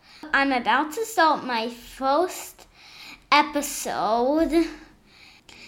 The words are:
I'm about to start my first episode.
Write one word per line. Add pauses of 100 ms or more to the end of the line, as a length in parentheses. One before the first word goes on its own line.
(340)
I'm
about
to
start
my
first (600)
episode. (1040)